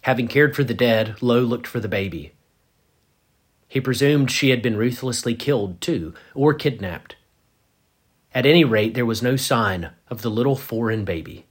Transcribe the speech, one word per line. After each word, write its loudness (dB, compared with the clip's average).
Having 0
cared 2
for 2
the -2
dead, 2
Lo 4
looked -2
for -8
the -6
baby. -6
He -4
presumed 2
she 0
had 2
been 0
ruthlessly -2
killed, -2
too, -4
or 4
kidnapped. -6
At 0
any 8
rate, 2
there 0
was -2
no 2
sign -2
of -10
the -4
little 0
foreign -4
baby. -10